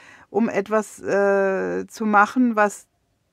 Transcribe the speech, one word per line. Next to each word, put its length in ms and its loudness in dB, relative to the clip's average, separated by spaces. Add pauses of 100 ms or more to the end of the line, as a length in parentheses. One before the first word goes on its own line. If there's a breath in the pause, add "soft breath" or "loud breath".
(300 loud breath)
um 200 0
etwas, 500 -4
äh, 880 0
zu 180 -8
machen, 500 2
was 320 0 (460)